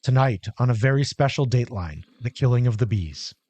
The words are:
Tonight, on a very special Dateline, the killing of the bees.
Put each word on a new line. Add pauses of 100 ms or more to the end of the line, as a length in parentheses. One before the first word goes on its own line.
Tonight,
on
a
very
special
Dateline, (180)
the
killing
of
the
bees. (160)